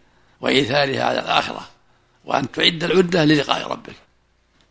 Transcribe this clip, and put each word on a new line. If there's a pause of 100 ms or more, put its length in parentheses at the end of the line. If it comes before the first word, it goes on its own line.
(420)
وإيثارها
على
الآخرة، (560)
وأن
تعد
العدة
للقاء
ربك، (760)